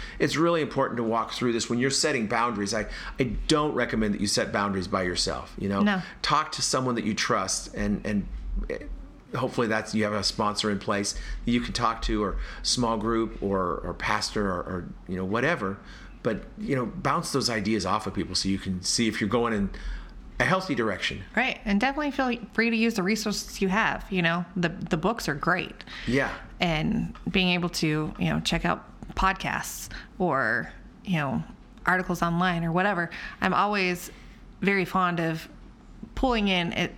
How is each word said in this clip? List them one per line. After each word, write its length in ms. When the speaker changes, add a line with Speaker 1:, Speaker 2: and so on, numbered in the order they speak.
Speaker 1:
it's 180
really 260
important 340
to 80
walk 280
through 200
this. 180
When 80
you're 120
setting 360
boundaries, 480
I, 120
I 20
don't 280
recommend 400
that 60
you 60
set 260
boundaries 360
by 160
yourself, 540
you 100
know? 120
Speaker 2:
No. 220
Speaker 1:
Talk 300
to 100
someone 340
that 80
you 100
trust, 600
and, 300
and, 220
eh, 100
hopefully 300
that's, 300
you 80
have 80
a 100
sponsor 480
in 80
place 360
that 60
you 100
can 120
talk 300
to, 200
or 140
small 340
group, 460
or, 400
or 100
pastor, 540
or, 140
or, 280
you 80
know, 80
whatever. 520
But, 220
you 200
know, 100
bounce 460
those 180
ideas 340
off 220
of 80
people 220
so 120
you 100
can 220
see 280
if 120
you're 80
going 240
in 180
a 60
healthy 320
direction. 480
Speaker 2:
Right. 300
And 160
definitely 320
feel 260
free 180
to 60
use 180
the 80
resources 580
you 60
have. 420
You 140
know, 220
the, 140
the 280
books 320
are 60
great. 480
Speaker 1:
Yeah. 240
Speaker 2:
And 520
being 200
able 220
to, 460
you 140
know, 80
check 260
out 200
podcasts 720
or, 520
you 120
know, 260
articles 360
online 420
or 60
whatever. 400
I'm 120
always 600
very 240
fond 340
of 300
pulling 320
in 300
e-, 200